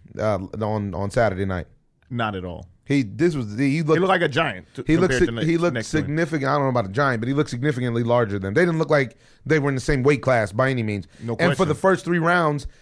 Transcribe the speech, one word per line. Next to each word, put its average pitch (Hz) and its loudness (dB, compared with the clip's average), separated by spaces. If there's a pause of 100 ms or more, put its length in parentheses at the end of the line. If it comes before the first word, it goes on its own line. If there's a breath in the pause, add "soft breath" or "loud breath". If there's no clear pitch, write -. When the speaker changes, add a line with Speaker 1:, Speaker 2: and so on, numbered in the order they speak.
(200)
Speaker 1:
uh, 104 0 (220)
on, 104 -2
on 98 -4
Saturday 101 2
night. 90 -4 (420)
Speaker 2:
Not 113 -4
at 92 -8
all. 85 -12 (180)
Speaker 1:
He, 139 2
this 127 0
was, 107 -6
he 139 0
looked 156 2
Speaker 2:
He - 2
looked 185 2
like 190 2
a 165 0
giant 127 -2
t-, - -12
Speaker 1:
he 156 4
looked 175 2
Speaker 2:
compared 127 2
Speaker 1:
sig-, 120 4
Speaker 2:
to 117 -2
ne-, 135 -2
Speaker 1:
he 165 2
looked 165 0
Speaker 2:
next 113 -6
to 156 0
him. 147 -2
Speaker 1:
significant. 151 -2
I 143 2
don't 143 0
know 135 2
about 123 0
a 95 -8
giant, 123 0
but 117 -4
he 135 0
looked 147 0
significantly 123 -2
larger 117 2
than - -6
them. 98 -4
They 156 6
didn't 165 0
look 160 -2
like 143 2 (300 soft breath)
they 151 4
were 143 0
in 135 -2
the 123 -4
same 143 0
weight 135 2
class 117 2
by 127 2
any 123 -2
means. 104 -4 (140 loud breath)
Speaker 2:
No 117 -6
Speaker 1:
And 165 2
for 143 -2
Speaker 2:
question. 185 2
Speaker 1:
the 147 0
first 185 2
three 175 0
rounds, 160 0 (160 soft breath)